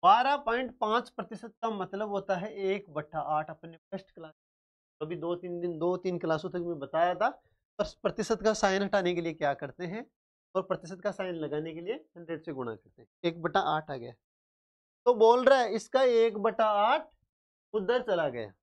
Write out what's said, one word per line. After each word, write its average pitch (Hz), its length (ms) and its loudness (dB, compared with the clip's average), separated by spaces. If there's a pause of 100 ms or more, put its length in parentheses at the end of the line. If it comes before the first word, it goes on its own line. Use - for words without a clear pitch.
बारह 240 360 6
पॉइंट 247 400 -2
पाँच 226 320 0
प्रतिशत 214 520 -12
का 226 100 -2
मतलब 196 380 -6
होता 196 260 -2
है 196 160 -6 (140)
एक 196 260 -2
बट्टा 151 280 -6 (120)
आठ। 156 180 -2
अपने 165 260 -16
फर्स्ट - 340 -12
क्लास, 160 240 -18 (680)
अभी 156 160 -6
दो 170 200 -2
तीन 175 240 -8
दिन, 170 180 -4
दो 175 200 0
तीन 180 200 -4
क्लासों 160 320 -2
तक 175 160 -4
मैं 170 120 -6
बताया 160 360 0
था, 208 140 0 (500)
पर 202 60 2 (180)
प्रतिशत 208 420 -2
का 220 100 4
साइन 196 280 2
हटाने 190 320 2
के 175 60 -2
लिए 165 140 -2
क्या 147 220 0
करते 156 300 -10
हैं 202 180 -8 (500)
और 185 100 2
प्रतिशत 180 360 -6
का 208 120 -2
साइन 185 240 -4
लगाने 151 380 -4
के 165 60 -10
लिए 185 140 -6
हंड्रेड 165 500 -12
से 165 80 -8
गुणा 123 220 -6
करते - 280 -20
हैं, 110 60 -20 (160)
एक 170 180 -2
बटा 175 260 0
आठ 156 220 -4
आ 139 60 -8
गया। 120 160 -12 (960)
तो 247 80 6
बोल 233 300 6
रहा 262 140 8
है 226 160 0
इसका 262 280 0
एक 226 380 4
बटा 220 260 2 (160)
आठ 262 260 2 (680)
उधर 220 280 0
चला 175 260 0
गया। 117 240 -8 (100)